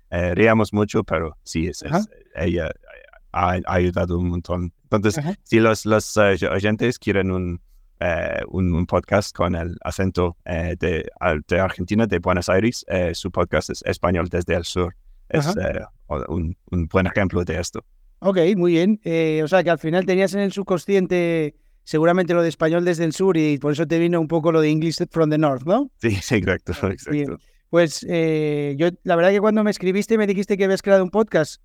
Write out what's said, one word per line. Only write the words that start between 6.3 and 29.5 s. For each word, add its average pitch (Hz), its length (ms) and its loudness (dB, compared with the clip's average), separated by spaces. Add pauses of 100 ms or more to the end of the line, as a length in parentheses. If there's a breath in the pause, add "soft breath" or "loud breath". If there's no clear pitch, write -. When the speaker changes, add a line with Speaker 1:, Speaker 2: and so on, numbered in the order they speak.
Speaker 1:
oyentes 107 480 0
quieren 95 320 0
un, 90 300 -4 (400)
eh, 82 480 -2
un, 90 240 0
un 85 140 0
podcast 98 500 0
con 87 180 0
el 87 280 -6
acento, 90 640 -2
eh, 85 340 -4
de, 82 280 -2 (140)
al-, 78 260 0
de 87 140 2
Argentina, 95 460 0
de 95 120 0
Buenos 87 300 0
Aires, 98 400 0
eh, 90 260 -2
su - 160 -8
podcast 87 400 -2
es - 140 -8
Español 87 460 0
desde 87 240 -2
el 87 100 -2
Sur. 87 320 -4 (320)
Es, 143 180 0
Speaker 2:
Ajá. 165 140 -2
Speaker 1:
eh, - 240 -4 (220)
o-, 73 180 -6 (100)
un, 85 220 -4 (140)
un 87 160 -2
buen 92 200 2
ejemplo 87 380 0
de 80 160 -4
esto. - 240 -10 (360)
Speaker 2:
Ok, 190 180 0 (180)
muy 175 160 2
bien. 185 320 2
Eh, 160 400 0
o 151 40 -4
sea, 185 140 4
que 165 80 0
al 170 80 2
final 170 280 -2
tenías 190 280 2
en 202 60 -2
el 196 120 -2
subconsciente 175 1040 0 (300)
seguramente 175 500 2
lo 175 80 4
de 165 60 2
Español 165 360 0
desde 170 200 0
el 160 80 0
Sur 190 240 2
y 151 220 2
por 143 140 -2
eso 151 140 -2
te 165 120 0
vino 170 220 2
un 160 80 -2
poco 165 240 2
lo 160 80 4
de 151 100 2
English 156 400 -2
from 160 200 2
the 151 80 2
North, 135 260 0
¿no? 233 340 0
Speaker 1:
Sí, 113 120 0
<laughs> 98 120 -2
sí, - 140 0
exacto, 92 440 0
Speaker 2:
Bien. 95 120 -2
Speaker 1:
exacto. - 460 -6 (320)
Speaker 2:
Pues, 170 380 2
eh, 151 720 -2
yo, 165 100 2 (160)
la 180 100 0
verdad 170 160 4
que 202 100 2
cuando 214 220 2